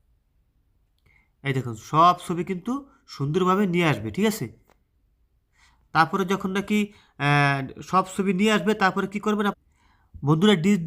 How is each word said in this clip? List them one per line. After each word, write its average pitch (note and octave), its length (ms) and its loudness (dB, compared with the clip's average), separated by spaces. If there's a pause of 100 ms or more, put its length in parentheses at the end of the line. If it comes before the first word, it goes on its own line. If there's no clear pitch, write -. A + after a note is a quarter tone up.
(1400)
এই C#3 120 -2
দেখুন A#2+ 180 -4 (160)
সব E3+ 240 4 (120)
ছবি F3 240 -4
কিন্তু F#3+ 220 -8 (420)
সুন্দরভাবে F3+ 500 0 (100)
নিয়ে F3 180 2
আসবে, G#2+ 240 -6
ঠিক G#3 160 0
আছে? C3+ 140 -8 (1500)
তারপরে E3+ 280 2 (100)
যখন G3 260 -2
নাকি, G#3 200 0 (480)
আহ, C#3+ 340 2 (300)
সব F#3 140 2 (100)
ছবি G3 260 0
নিয়ে G#3+ 160 4
আসবে G3+ 160 0 (100)
তারপরে F#3+ 300 0
কী G#3 140 -8
করবেন G#3 240 0
আপ-, - 100 -8 (680)
বন্ধুরা F3+ 260 4 (100)
ডিস G3+ 220 4